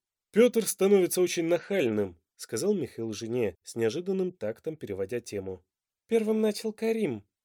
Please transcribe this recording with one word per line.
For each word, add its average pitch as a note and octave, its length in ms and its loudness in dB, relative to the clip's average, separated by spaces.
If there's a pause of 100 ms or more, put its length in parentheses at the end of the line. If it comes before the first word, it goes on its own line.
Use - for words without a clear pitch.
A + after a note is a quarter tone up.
(340)
«Пётр A3+ 320 4
становится F#3+ 540 4
очень F3 240 0
нахальным», B2 720 0 (160)
сказал D#3+ 400 -2
Михаил A2+ 380 -4
жене, A2 500 -2
с - 140 -16
неожиданным F3 560 -2
тактом A2+ 440 -8
переводя G2+ 440 -6
тему. F#2+ 440 -8 (440)
«Первым A3 320 0
начал G#3+ 320 -2
Карим», G#3+ 500 -2 (220)